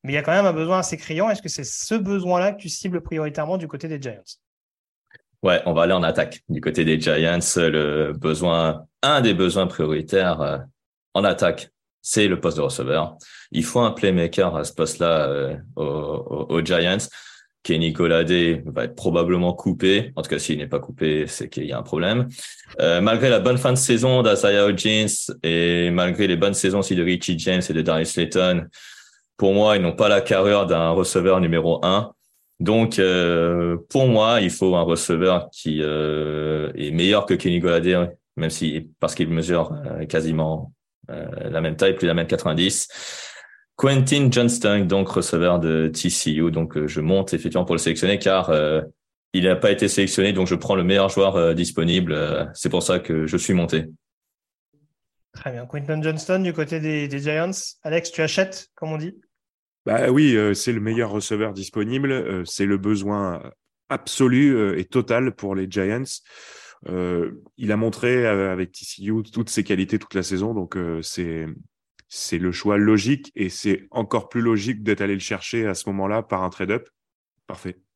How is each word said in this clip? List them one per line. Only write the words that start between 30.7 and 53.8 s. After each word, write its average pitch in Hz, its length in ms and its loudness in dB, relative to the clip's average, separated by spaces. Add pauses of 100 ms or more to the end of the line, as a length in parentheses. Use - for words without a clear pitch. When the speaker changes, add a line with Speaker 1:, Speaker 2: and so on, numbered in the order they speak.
Speaker 2:
receveur 92 500 2
numéro 82 440 2
un. 98 280 0 (480)
Donc, 110 400 2
euh, 85 760 2 (140)
pour 135 160 2
moi, 113 340 4
il 92 100 2
faut 92 260 2
un 85 60 2
receveur 85 680 2
qui, 78 320 -6
euh, 76 920 -2
est 73 160 -6
meilleur 95 340 2
que - 80 2
Kenny 87 240 0
Golladay, 85 380 2 (400)
même 80 140 -4
si, 80 500 -6
parce - 160 -2
qu'il 82 120 -2
mesure, 82 440 0 (140)
euh, 80 200 -8
quasiment, 80 640 -2 (380)
euh, 78 160 -10 (240)
la 80 100 -2
même 85 140 -2
taille, 95 220 2
plus 90 100 0
d'un 85 80 2
mètre 85 160 -2
quatre-vingt-dix. 85 560 0 (920)
Quentin 135 520 4
Johnston, 107 560 2
donc 95 240 0
receveur 87 480 2
de 80 300 0
T 80 200 -4
C - 240 -2
U. 80 180 2
Donc, 80 280 -4
euh, 76 80 -2
je 76 160 -4
monte 95 320 0
effectivement 87 320 -2
pour 85 80 0
le 82 40 0
sélectionner 90 400 0
car, 95 300 2
euh, 78 320 2 (540)
il 90 100 2
n'a 92 100 6
pas 101 160 4
été 101 160 2
sélectionné. 98 460 2
Donc, 95 140 0
je 92 80 0
prends 98 220 0
le 92 60 0
meilleur 98 280 4
joueur, 98 260 2
euh, 82 160 4
disponible. 85 600 0
Euh, 78 400 -2
c'est - 160 -4
pour 87 120 0
ça 90 180 0
que 78 260 -2
je 78 100 -4
suis 90 160 -2
monté. 82 320 0 (1500)